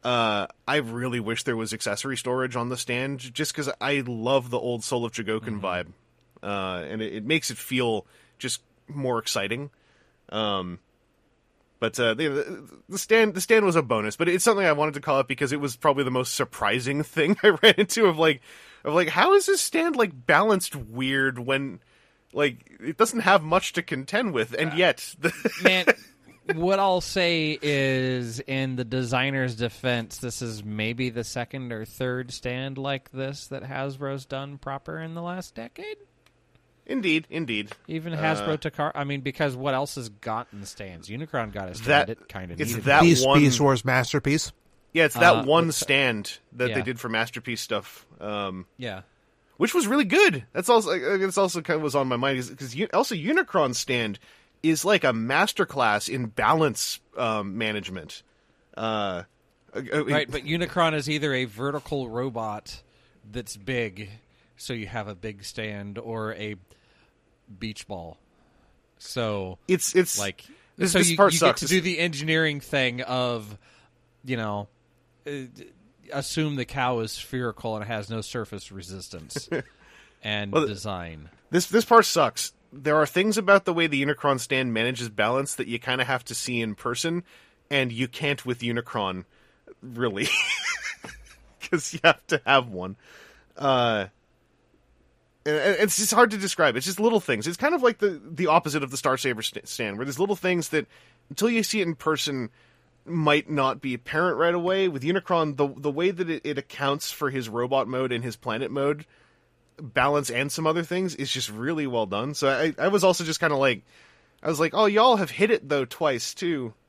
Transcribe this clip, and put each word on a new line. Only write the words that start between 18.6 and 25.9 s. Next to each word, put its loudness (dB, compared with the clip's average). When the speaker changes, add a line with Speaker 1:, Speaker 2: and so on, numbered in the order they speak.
Speaker 1:
of, -2
like, 4
how 4
is 6
this 2
stand, 0
like, 0
balanced 4
weird -2
when, -2
like, 0
it -8
doesn't 2
have 4
much 0
to -2
contend -4
with, 0
and 0
Speaker 2:
Uh, -6
Speaker 1:
yet 2
<laughs> -20
the 0
Speaker 2:
man, 6